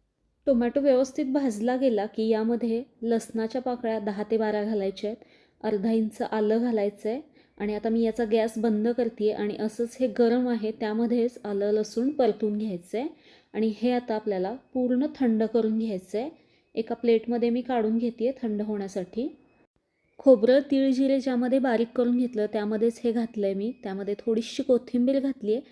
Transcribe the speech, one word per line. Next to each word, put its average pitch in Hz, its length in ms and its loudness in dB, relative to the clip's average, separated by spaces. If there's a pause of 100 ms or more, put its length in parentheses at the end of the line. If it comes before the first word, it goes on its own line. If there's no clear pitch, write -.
(460)
टोमॅटो 240 360 2
व्यवस्थित 269 440 2
भाजला 254 500 0
गेला 240 300 0
की 220 220 -4
यामध्ये 226 560 0 (180)
लसणाच्या 226 600 -2
पाकळ्या 240 380 -4
दहा 208 320 -4
ते 220 60 0
बारा 214 260 0
घालायच्या 202 460 -4
आहेत, 233 160 -12 (380)
अर्धा 214 280 0
इंच 220 300 0
आलं 220 400 0
घालायचं 214 480 -2
आहे. 262 260 -8 (220)
आणि 208 180 -4
आता 214 140 -4
मी 226 120 2
याचा 226 300 0
गॅस 226 260 2
बंद 214 300 0
करतेय 226 440 0
आणि 208 280 -4
असंच 226 400 -4
हे 254 80 2
गरम 240 400 2
आहे 220 240 -2
त्यामध्येच 226 720 -2
आलं 202 280 0
लसूण 214 380 0
परतून 214 480 0
घ्यायचं 208 400 -6
आहे. 269 100 -4 (460)
आणि 214 240 0
हे 240 140 0
आता 240 240 -2
आपल्याला 208 400 -2 (180)
पूर्ण 254 320 0 (100)
थंड 226 280 2
करून 220 360 0
घ्यायचं 208 400 -4
आहे. 277 100 -6 (460)
एका 226 200 -4
प्लेटमध्ये 233 540 2
मी 240 120 0
काढून 226 360 0
घेतेय 233 340 -2 (100)
थंड 208 200 -4
होण्यासाठी. 208 760 -6 (800)
खोबरं, 247 420 8 (120)
तीळ, 269 200 4
जिरे 269 280 2
ज्यामध्ये 254 400 2
बारीक 233 360 2
करून 247 220 2
घेतलं 240 280 0
त्यामध्येच 214 580 -2
हे 233 80 2
घातलंय 220 420 -2
मी. 208 200 -4 (100)
त्यामध्ये 196 360 -6
थोडीशी 233 440 -2
कोथिंबीर 247 560 2
घातलीये 247 420 -2 (100)